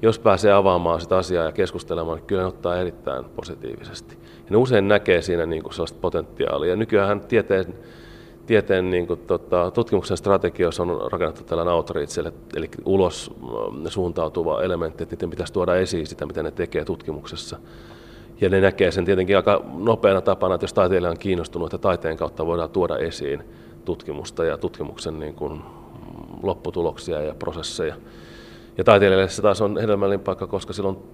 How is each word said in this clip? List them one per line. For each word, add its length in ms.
jos 180
pääsee 320
avaamaan 500
sitä 160
asiaa 280
ja 60
keskustelemaan, 640
niin 100
kyllä 140
ne 60
ottaa 300
erittäin 480
positiivisesti. 960
Ja 300
ne 60
usein 300
näkee 340
siinä, 240
niinku, 260
sellaista 300
potentiaalia. 680
Ja 60
nykyäänhän 460
tieteen, 520
tieteen, 440
niinku, 260
tota, 560
tutkimuksen 460
strategioissa 680
on 280
rakennettu 320
tällainen 300
outreach, 460
eli, 100
eli 140
ulos, 460
mm, 460
suuntautuva 760
elementti, 400
että 120
niiden 140
pitäisi 240
tuoda 220
esiin 320
sitä, 180
mitä 180
ne 80
tekee 340
tutkimuksessa. 720
Ja 80
ne 120
näkee 300
sen 140
tietenkin 300
aika 260
nopeana 480
tapana, 340
että 80
jos 100
taiteilija 380
on 60
kiinnostunut, 560
että 80
taiteen 360
kautta 280
voidaan 240
tuoda 280
esiin 460
tutkimusta 600
ja 120
tutkimuksen, 640
niin 160
kuin, 260
lopputuloksia 800
ja 140
prosesseja. 600
Ja 60
taiteilijalle 460
se 120
taas 200
on 160
hedelmällinen 420
paikka, 280
koska 260
silloin 240